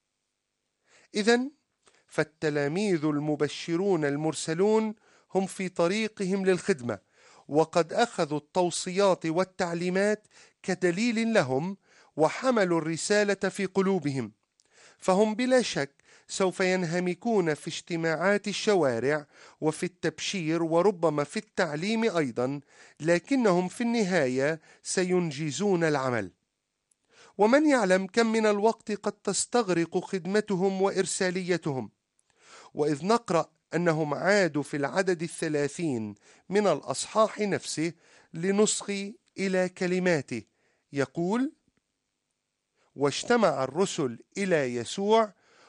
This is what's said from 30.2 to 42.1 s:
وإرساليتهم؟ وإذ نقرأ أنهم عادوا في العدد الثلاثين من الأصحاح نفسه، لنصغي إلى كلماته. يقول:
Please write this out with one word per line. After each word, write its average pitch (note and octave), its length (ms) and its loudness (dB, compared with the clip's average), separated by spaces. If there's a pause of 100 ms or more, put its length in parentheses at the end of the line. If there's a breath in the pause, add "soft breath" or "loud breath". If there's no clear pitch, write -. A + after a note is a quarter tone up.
وإرساليتهم؟ F3+ 1080 -2 (840 loud breath)
وإذ D3 320 0
نقرأ F#3+ 440 2 (260)
أنهم D#3+ 380 0
عادوا D#3 500 2
في D3+ 140 -8
العدد E3 460 -2
الثلاثين C#3+ 920 -4 (340 soft breath)
من G3+ 180 2
الأصحاح F#3 720 0
نفسه، E3+ 540 -4 (400 soft breath)
لنصغي G3+ 840 0 (220)
إلى F#3 320 0
كلماته. F3+ 720 -2 (500)
يقول: F3+ 600 -2 (1400)